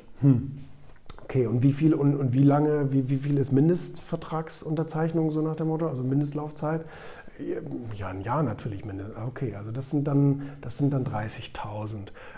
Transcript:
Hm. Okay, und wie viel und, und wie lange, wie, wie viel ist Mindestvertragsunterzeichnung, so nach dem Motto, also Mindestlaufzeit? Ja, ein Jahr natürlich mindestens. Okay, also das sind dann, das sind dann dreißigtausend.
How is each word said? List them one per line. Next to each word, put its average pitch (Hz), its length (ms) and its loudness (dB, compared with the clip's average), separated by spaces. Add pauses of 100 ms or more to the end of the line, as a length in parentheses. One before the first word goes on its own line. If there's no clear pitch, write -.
(220)
Hm. 127 380 4 (640)
Okay, 127 220 2
und 113 160 0
wie 135 120 6
viel 160 180 6
und, 143 240 4
und 135 160 2
wie 135 100 6
lange, 147 480 6
wie, 135 200 2
wie 139 80 2
viel 143 180 0
ist 139 160 0
Mindestvertragsunterzeichnung, 160 1800 0
so 156 120 0
nach 156 140 -2
dem 160 100 -2
Motto, 160 220 0
also 127 140 -4
Mindestlaufzeit? 147 840 -2 (1080)
Ja, 101 140 -6
ein 98 140 -8
Jahr 123 200 0
natürlich 104 440 -4
mindestens. 98 280 -8 (120)
Okay, 123 300 -6
also 104 160 -10
das 135 180 -8
sind 143 160 0
dann, 143 460 4 (100)
das - 160 -10
sind 143 160 2
dann 127 100 0
dreißigtausend. 107 1080 -6 (260)